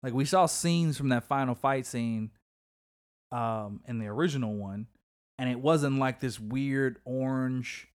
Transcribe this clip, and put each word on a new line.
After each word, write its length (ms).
Like, 120
we 100
saw 220
scenes 520
from 120
that 140
final 300
fight 320
scene, 440
um, 540
in 120
the 100
original 460
one, 340
and 100
it 120
wasn't, 380
like, 220
this 200
weird 640
orange 920